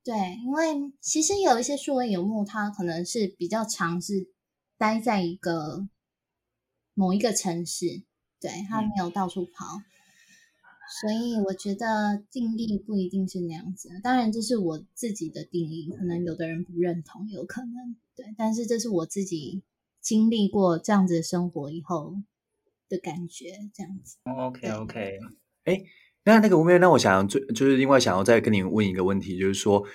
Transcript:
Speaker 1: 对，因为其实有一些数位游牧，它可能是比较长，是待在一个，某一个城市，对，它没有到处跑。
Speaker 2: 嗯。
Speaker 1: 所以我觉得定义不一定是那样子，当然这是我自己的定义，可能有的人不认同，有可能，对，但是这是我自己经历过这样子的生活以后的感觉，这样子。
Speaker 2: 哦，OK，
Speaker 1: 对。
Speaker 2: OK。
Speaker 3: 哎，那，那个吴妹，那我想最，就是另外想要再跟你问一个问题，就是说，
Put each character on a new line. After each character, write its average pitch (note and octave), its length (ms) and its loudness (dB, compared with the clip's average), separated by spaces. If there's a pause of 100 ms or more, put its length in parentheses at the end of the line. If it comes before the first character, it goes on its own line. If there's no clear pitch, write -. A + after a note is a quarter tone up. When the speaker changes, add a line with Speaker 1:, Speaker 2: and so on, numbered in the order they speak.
Speaker 1:
对， A#3 120 -6 (300)
因 B3+ 60 -4
为 D4 500 -2
其 - 220 -2
实 G4 180 0
有 C4 200 4
一 - 20 -2
些 C#4+ 140 -4
数 C#4 180 -4
位 B3 160 0
游 F3+ 140 0
牧， G#3 200 -2
它 G#3 260 -6
可 G3+ 140 -6
能 E3+ 200 -2
是 G#3+ 220 -2
比 F3 220 -6
较 A3 160 -2
长， F3 360 -4
是 F#3+ 280 -4 (480)
待 A3 220 0
在 A3 240 0
一 E3+ 120 -2
个， E3+ 540 -4 (1040)
某 F#3 220 2
一 G3+ 40 2
个 A3 140 2
城 F3 320 -2
市， - 380 -6 (360)
对， - 120 -10 (180)
它 A3 140 -4
没 G#3+ 60 -2 (100)
有 F3 100 -2
到 F#3 200 -4
处 F3 180 -6
跑。 - 180 -16 (120)
Speaker 2:
嗯。 G#3 80 -18 (1160)
Speaker 1:
所 G#3+ 120 -2
以 A#3 240 -2 (100)
我 F#3+ 80 -4
觉 G3 180 -6
得 G#3 480 -2 (120)
定 A3+ 260 -4
义 A3 180 -2
不 G#3 200 -6
一 F#3 120 -2
定 F#3+ 200 -2
是 F#3+ 140 -8
那 E3+ 120 -6
样 F3+ 220 -10
子， - 120 -18 (140)
当 B3+ 140 0
然 A3+ 160 2
这 A3+ 100 -4
是 A3+ 160 -2
我 D#3+ 340 -4
自 A3+ 200 -6
己 E3 180 -8
的 D3+ 140 -12
定 E3 260 -4
义， D#3+ 260 -10
可 F#3+ 80 -6
能 F3 200 -4
有 E3 100 -4
的 D#3+ 140 -6
人 E3 160 -6
不 E3+ 160 -8
认 F3 240 -2
同， G#3 240 -14
有 G3 160 -10
可 G3 160 -10
能， A#3+ 340 -12 (220)
对， B3+ 100 -16 (100)
但 A3 160 0
是 A3+ 140 -2
这 A#3 100 0
是 A#3 120 -4
我 E3+ 180 0
自 G3 180 -4
己 F3 380 -8 (380)
经 A3 280 4
历 G#3+ 200 2
过 F3+ 320 4
这 A3 120 -2
样 F#3+ 140 4
子 F3+ 80 2
的 E3 80 2
生 F3 260 -2
活 C#3+ 220 -8
以 E3 140 -10
后 E3 320 -6 (720)
的 F#3 100 -4
感 E3+ 300 -8
觉， - 240 -16 (200)
这 G3 120 -12
样 F#3+ 180 -14
子。 - 220 -20
Speaker 2:
哦， B2+ 240 -6
OK， B2+ 140 -12
Speaker 1:
对。 A2+ 120 -6
Speaker 2:
OK。 G#2+ 440 -8 (440)
Speaker 3:
哎， F#3+ 180 0 (440)
那， A3 160 8
那 A3 80 6
个 F3+ 100 8
吴 D#3+ 60 6
妹， F3 140 8
那 F3+ 120 10
我 C#3+ 80 10
想 G2 300 6
最， C3 120 0 (140)
就 B2+ 100 0
是 C3+ 120 6
另 C3+ 120 4
外 C3+ 120 8
想 G2+ 160 2
要 G2 80 2
再 A2+ 160 8
跟 A#2+ 120 2
你 F#2+ 120 4
问 G2+ 200 2
一 G2 80 2
个 F#2 120 0
问 G2 160 2
题， F#2 180 -6
就 F#2+ 80 2
是 G2 80 2
说， G2+ 400 4